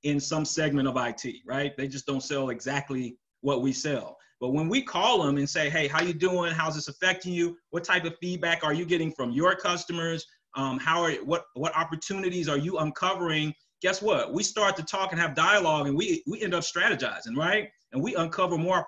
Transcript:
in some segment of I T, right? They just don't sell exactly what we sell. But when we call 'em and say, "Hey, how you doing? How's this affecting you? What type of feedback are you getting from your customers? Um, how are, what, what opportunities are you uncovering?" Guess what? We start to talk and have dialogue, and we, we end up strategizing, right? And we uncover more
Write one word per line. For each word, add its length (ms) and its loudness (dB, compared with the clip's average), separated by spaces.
in 160 2
some 260 -2
segment 420 2
of 100 0
I 140 0
T, 340 -10
right? 320 -4
They 100 -4
just 180 -8
don't 180 -2
sell 260 -2
exactly 680 -4
what 200 2
we 120 2
sell. 440 -4
But 80 -2
when 200 2
we 120 4
call 440 2
'em 120 4
and 120 0
say, 200 0
"Hey, 180 2
how 140 2
you 120 0
doing? 400 2
How's 220 0
this 120 -6
affecting 460 -2
you? 240 0
What 120 -4
type 220 2
of 160 -6
feedback 420 -2
are 100 2
you 120 0
getting 260 0
from 200 -4
your 240 4
customers? 680 -4
Um, 240 -2
how 240 2
are, 80 2
what, 220 -2
what 220 -2
opportunities 760 -2
are 80 2
you 220 -2
uncovering?" 760 0
Guess 200 0
what? 320 2
We 100 0
start 340 2
to 60 -6
talk 280 -2
and 100 0
have 140 0
dialogue, 520 4
and 80 2
we, 300 0
we 160 -4
end 120 -2
up 100 0
strategizing, 720 -2
right? 340 0
And 100 -2
we 140 -2
uncover 420 0
more 300 2